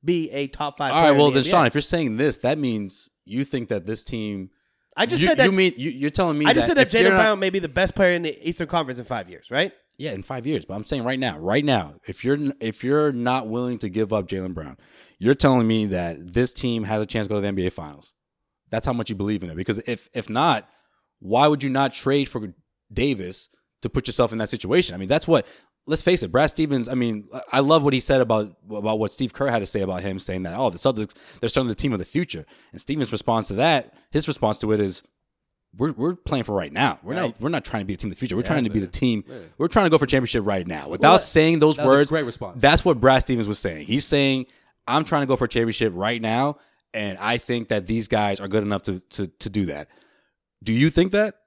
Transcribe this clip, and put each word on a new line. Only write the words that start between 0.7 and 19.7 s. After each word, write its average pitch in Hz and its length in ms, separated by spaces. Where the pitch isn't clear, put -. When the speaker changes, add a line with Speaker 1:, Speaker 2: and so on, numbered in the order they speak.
Speaker 1:
five 135 160
Speaker 2:
All 156 80
Speaker 1:
player 156 100
Speaker 2:
right, 139 60
well, 147 100
Speaker 1:
in 135 60
the 135 80
Speaker 2:
then, - 20
Speaker 1:
N - 0
B 147 60
A. - 20
Speaker 2:
Sean, 170 140
if 117 80
you're - 80
saying 151 340
this, 131 240
that 139 180
means 110 520
you 117 180
think 135 260
that 98 160
this 110 200
team 104 440
Speaker 1:
I 226 100
just 254 160
Speaker 2:
you, 180 60
Speaker 1:
said 320 100
that 262 100
Speaker 2:
you 196 40
mean, 190 240
you, 135 140
you're 139 200
telling 165 280
me 151 80
Speaker 1:
I 226 80
just - 140
Speaker 2:
that 320 100
Speaker 1:
said - 0
that 262 180
Speaker 2:
if 226 60
you're 196 100
Speaker 1:
Jaylen 190 40
Speaker 2:
not - 80
Speaker 1:
Brown 214 160
may 190 100
be 190 100
the 170 80
best 180 260
player 185 220
in 170 60
the 156 280
Eastern 170 200
Conference 135 300
in 120 60
five 101 240
years, - 220
right? 156 220
Speaker 2:
Yeah, 135 160
in 98 100
five 127 240
years. 151 160
But 95 120
I'm 104 100
saying 135 180
right 127 160
now, 104 200
right 107 260
now, 107 300
if - 160
you're 131 140
n-, 143 240
if 113 240
you're 147 260
not 123 380
willing 123 300
to 107 100
give 104 240
up 101 140
Jaylen 92 260
Brown, 76 240
you're 120 160
telling 127 320
me 110 200
that 87 460
this 120 200
team 117 320
has 107 160
a 107 40
chance 107 200
to 92 40
go 107 60
to 101 60
the 101 80
N 101 60
B 92 120
A - 40
Finals. 73 420
That's 113 160
how 135 60
much 117 180
you 110 60
believe 98 280
in 87 60
it. 78 60
Because 98 320